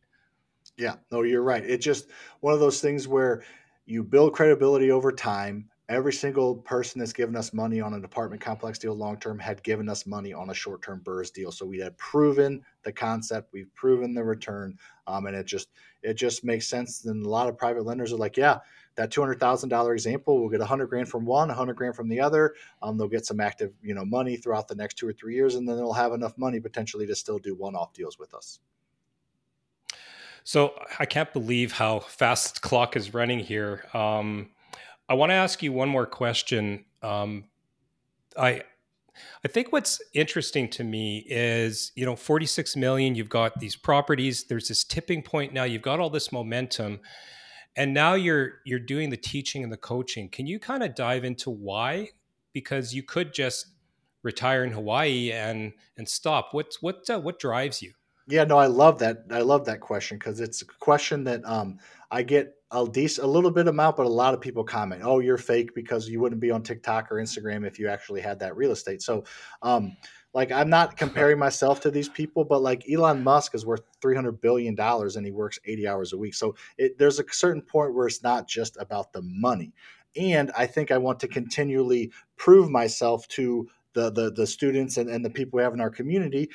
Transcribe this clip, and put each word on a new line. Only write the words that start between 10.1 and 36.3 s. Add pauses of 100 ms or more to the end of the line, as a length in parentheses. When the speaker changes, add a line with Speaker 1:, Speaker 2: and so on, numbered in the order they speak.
Speaker 1:
on
a
short-term
burrs
deal.
So
we
had
proven (200)
the
concept,
we've
proven
the
return, (300)
um,
and
it
just, (340)
it
just
makes
sense.
Then
a
lot
of
private
lenders
are
like,
"Yeah, (360)
that
two
hundred
thousand
dollar
example,
we'll
get
a
hundred
grand
from
one,
a
hundred
grand
from
the
other." (260)
Um,
they'll
get
some
active,
you
know,
money
throughout
the
next
two
or
three
years,
and
then
they'll
have
enough
money
potentially
to
still
do
one-off
deals
with
us. (1800)
Speaker 2:
So (240)
I
can't
believe
how
fast
the
clock
is
running
here.
Um... (580)
I
wanna
ask
you
one
more
question. (180)